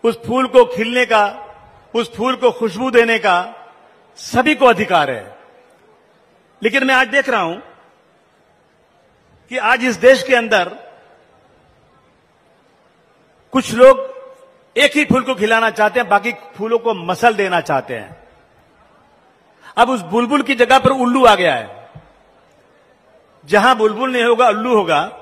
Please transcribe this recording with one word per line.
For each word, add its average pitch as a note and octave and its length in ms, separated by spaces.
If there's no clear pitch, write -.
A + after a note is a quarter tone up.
उस A#3 220
फूल B3+ 200
को A#3+ 180
खिलने A#3+ 420
का, G#3 480
उस A#3 220
फूल B3+ 200
को A#3+ 140
खुशबू A3+ 400
देने A#3 280
का F#3 360
सभी B3+ 380
को B3+ 120
अधिकार F3+ 440
है। G#2+ 280
लेकिन A#3 240
मैं C4+ 80
आज C4 140
देख C#4 200
रहा A#3 120
हूं E3+ 160
कि B3 100
आज A#3 260
इस A#3+ 120
देश B3+ 260
के C4 120
अंदर G#3+ 340
कुछ B3 220
लोग B3+ 240
एक C#4 200
ही D4 80
फूल C4 180
को B3+ 120
खिलाना A3 360
चाहते G#3+ 300
हैं, F#3+ 80
बाकी G3+ 240
फूलों A3+ 460
को A3+ 160
मसल F#3 400
देना F#3+ 260
चाहते C3+ 340
हैं। G2+ 340
अब A#3 140
उस B3 100
बुलबुल A#3 420
की C#4 120
जगह B3 240
पर B3+ 120
उल्लू B3+ 340
आ A3 100
गया F3 200
है। A2 260
जहां G#3 340
बुलबुल A3 340
नहीं A#3+ 120
होगा, A#3 240
उल्लू A3 260
होगा। E3 300